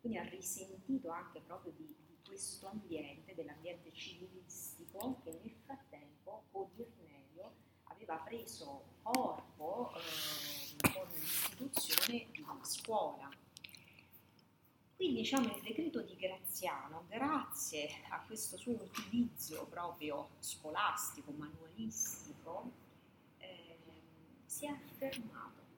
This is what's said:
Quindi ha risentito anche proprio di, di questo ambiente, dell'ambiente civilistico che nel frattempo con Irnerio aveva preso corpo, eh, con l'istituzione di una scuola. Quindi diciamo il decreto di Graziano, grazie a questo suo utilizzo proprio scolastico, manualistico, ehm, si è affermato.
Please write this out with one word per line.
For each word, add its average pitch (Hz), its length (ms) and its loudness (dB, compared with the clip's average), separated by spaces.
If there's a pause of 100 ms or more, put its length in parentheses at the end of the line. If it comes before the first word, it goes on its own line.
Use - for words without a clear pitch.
Quindi 220 180 2
ha 175 60 0
risentito 190 840 0
anche 170 300 -4
proprio 175 320 -8
di, 156 120 -10
di - 400 -16
questo - 440 -6
ambiente, 170 680 -4
dell'ambiente 160 580 -6
civilistico - 1300 -6
che 165 200 -6
nel - 120 -8 (100)
frattempo - 880 -10
con 190 240 0
Irnerio 175 800 -10 (300)
aveva - 320 -4
preso 214 680 -6 (180)
corpo, 233 920 4
eh, - 1000 2
con 190 200 -4
l'istituzione - 1200 4
di - 80 -6
una - 240 -6
scuola. - 640 2 (1700)
Quindi 262 260 6
diciamo 226 340 6
il - 60 -4
decreto 277 400 0
di - 120 -8
Graziano, 170 920 0
grazie 226 800 2 (220)
a 170 100 -2
questo - 380 -4
suo 240 140 2
utilizzo 214 960 2
proprio 151 640 0 (120)
scolastico, - 920 2
manualistico, 175 1400 -2 (680)
ehm, 170 400 -12 (680)
si - 220 -2
è - 20 4
affermato. - 960 -2 (160)